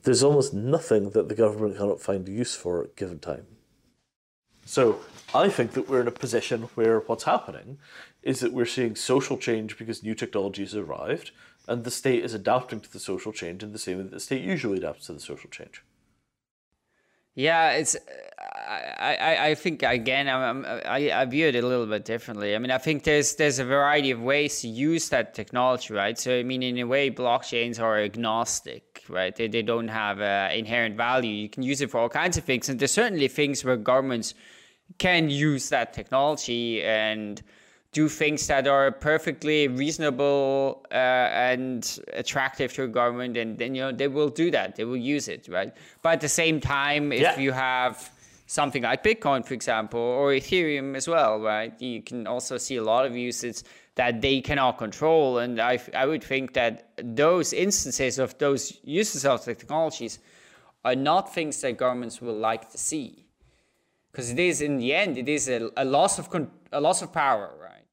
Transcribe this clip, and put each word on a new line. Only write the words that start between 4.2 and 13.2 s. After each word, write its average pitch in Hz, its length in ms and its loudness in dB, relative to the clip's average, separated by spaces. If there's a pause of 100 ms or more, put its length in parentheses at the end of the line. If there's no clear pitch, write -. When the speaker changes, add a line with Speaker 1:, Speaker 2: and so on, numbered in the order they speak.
Speaker 1:
So 120 340 2 (340)
I 170 140 4
think 123 240 0
that 131 160 -4
we're 131 120 2
in 117 80 0
a - 20 0
position 113 540 -4 (100)
where 113 260 4
what's - 240 -4
happening - 540 -4 (440)
is 135 180 -2
that 120 120 0
we're 123 140 0
seeing 117 300 -2
social 131 420 0
change 110 400 -4
because 110 240 -10
new 110 120 -4
technology 101 480 -4
has 98 120 -8
arrived, 98 560 -6 (380)
and 117 160 -4
the 123 60 -6
state 120 340 0
is 113 100 -6
adapting 113 460 0
to - 120 -20
the 104 60 -18
social 95 340 -6